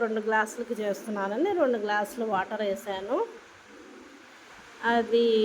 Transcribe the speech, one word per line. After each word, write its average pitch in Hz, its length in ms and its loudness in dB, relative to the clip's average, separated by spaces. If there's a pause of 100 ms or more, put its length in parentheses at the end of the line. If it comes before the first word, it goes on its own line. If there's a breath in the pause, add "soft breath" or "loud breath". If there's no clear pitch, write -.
రెండు 220 260 0
గ్లాసులకి 226 520 0
చేస్తున్నానని 208 680 -2 (100)
రెండు 247 240 2
గ్లాసులు 208 480 -2
వాటర్ 202 300 -2
వేసాను. 202 640 -2 (1700)
అది 233 320 4 (180)